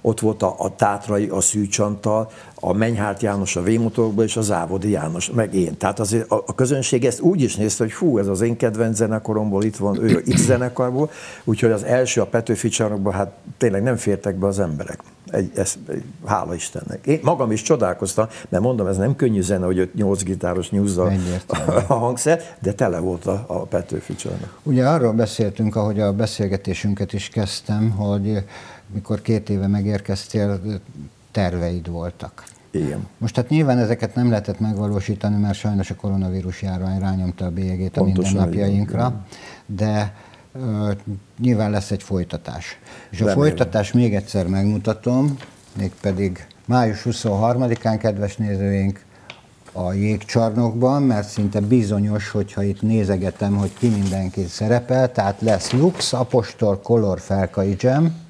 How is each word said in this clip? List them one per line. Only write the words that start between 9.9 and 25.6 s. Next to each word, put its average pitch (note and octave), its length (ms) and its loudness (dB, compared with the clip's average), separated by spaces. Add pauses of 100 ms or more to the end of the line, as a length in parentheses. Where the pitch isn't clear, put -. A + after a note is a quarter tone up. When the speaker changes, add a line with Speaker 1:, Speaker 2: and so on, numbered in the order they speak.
Speaker 1:
ő - 180 4 (120)
X - 80 4
zenekarból, B2+ 680 0 (340)
úgyhogy A2+ 280 2
az G2+ 120 0
első A#2+ 380 2
a F#2 40 2
Petőfi A2+ 440 0
Csarnokban, G#2 440 0
hát G2 180 -2 (260)
tényleg G2+ 260 2
nem B2 120 2
fértek G2+ 400 -2
be F#2+ 120 0
az G2 120 0
emberek. D#2 400 -4 (320)
Egy, G2 240 -2
ez, - 180 -2 (520)
hála F#2+ 300 -2
Istennek. - 500 -10
Én D#3 180 2
magam C#3+ 280 2
is A2 100 0
csodálkoztam, G2 680 0 (220)
mert F#2+ 140 0
mondom, G2+ 240 0
ez F#2+ 100 0
nem A#2 180 2
könnyű A2 260 2
zene, F#2 240 0
hogy F#2 140 2
öt-nyolc F#2+ 440 0
gitáros F2+ 460 -2
nyúzza F#2+ 420 2
Speaker 2:
Egyértelmű. F#2 600 -2 (160)
Speaker 1:
a C#3+ 60 2
hangszer, B2 480 0 (180)
de G2+ 140 -2
tele F#2 260 0
volt F2+ 260 -4
a, G2 220 -2
a F2 120 -4
Petőfi - 560 -6
Csarnok. - 480 -10
Speaker 2:
Ugye B2+ 240 2
arról C3 260 4
beszéltünk, A2 600 0